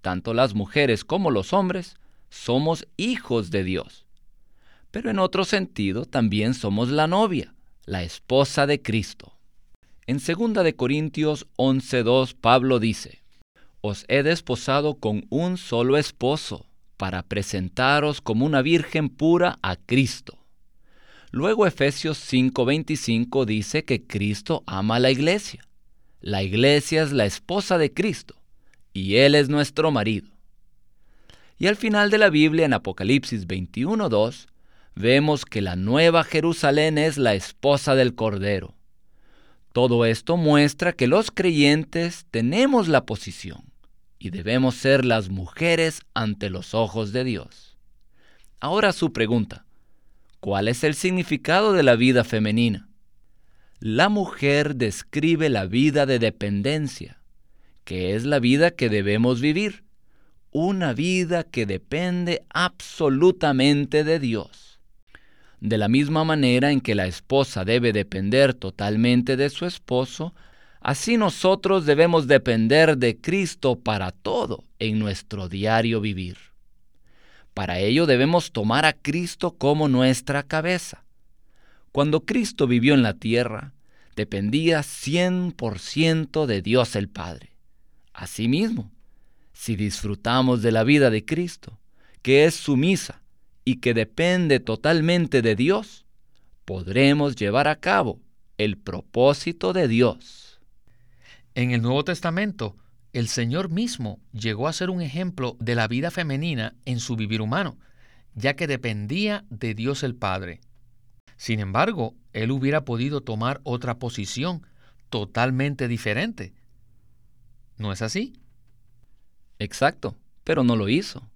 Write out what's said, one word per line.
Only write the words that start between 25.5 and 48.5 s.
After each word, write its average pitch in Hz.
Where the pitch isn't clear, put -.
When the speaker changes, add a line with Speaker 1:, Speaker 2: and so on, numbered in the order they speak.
Speaker 1:
La 98
iglesia 143
es 147
la 131
esposa 180
de 156
Cristo, -
y 95
Él 139
es 147
nuestro 147
marido. 110
Y 165
al 208
final 208
de 214
la 208
Biblia, 156
en 135
Apocalipsis 101
veintiuno 131
dos, 110
vemos 135
que 107
la 90
Nueva 151
Jerusalén 156
es 151
la 120
esposa 139
del 123
Cordero. 101
Todo 120
esto 113
muestra 151
que 131
los 180
creyentes 165
tenemos 190
la 151
posición -
y -
debemos 117
ser 135
las 110
mujeres 160
ante 107
los 90
ojos 107
de 123
Dios. -